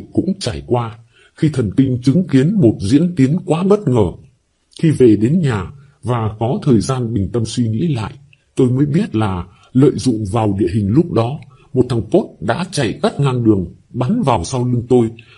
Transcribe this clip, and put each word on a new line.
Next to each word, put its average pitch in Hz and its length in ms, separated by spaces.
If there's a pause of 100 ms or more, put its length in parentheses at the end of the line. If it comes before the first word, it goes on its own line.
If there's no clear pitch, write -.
(140)
cũng 185 260
trải 76 280
qua 117 320 (360)
khi 151 180
thần 113 240
kinh 127 260
chứng 175 240
kiến 139 260
một 120 260
diễn 143 360
tiến 139 300
quá 160 180
bất 202 240
ngờ. 110 240 (720)
Khi 160 100
về 117 240
đến 127 260
nhà 104 300 (320)
và 113 360
có 127 240
thời 120 180
gian 123 320
bình 101 200
tâm 113 120
suy 117 220
nghĩ 113 200
lại, 113 260 (420)
tôi 131 140
mới 131 160
biết 160 300
là 95 320 (260)
lợi 131 220
dụng 110 360
vào 104 280
địa 104 140
hình 101 160
lúc 170 220
đó, 117 280 (340)
một 127 160
thằng 117 120 (100)
Pốt - 280
đã 117 320
chạy 123 300
cắt - 180
ngang 123 240
đường, 98 300 (160)
bắn 135 320
vào 120 220
sau 123 220
lưng 120 240
tôi 120 200 (280)